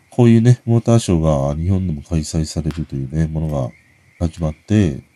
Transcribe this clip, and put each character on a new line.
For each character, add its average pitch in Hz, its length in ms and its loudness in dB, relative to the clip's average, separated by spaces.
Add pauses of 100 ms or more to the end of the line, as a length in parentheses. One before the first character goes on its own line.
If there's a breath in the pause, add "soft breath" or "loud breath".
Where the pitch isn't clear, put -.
こ - 140 0
う 120 60 8
い 113 80 6
う 113 40 4
ね、 120 240 4
モ 117 140 2
ー - 40 -2
タ 117 120 2
ー 117 40 4
シ 104 120 -2
ョ 87 60 2
ー 76 320 0
が 73 60 -4
日 82 140 -4
本 95 160 0
で 90 60 -4
も 73 100 -6
開 82 180 -4
催 78 260 -4
さ 85 160 -8
れ 78 100 -4
る 78 140 -8
と - 100 -12
い 67 80 -6
う 65 100 -10
ね、 80 140 -2
も 78 140 -6
の 80 80 -4
が 67 200 -4 (560)
始 82 160 -8
ま 80 80 -2
っ 76 40 -8
て、 95 480 0 (140)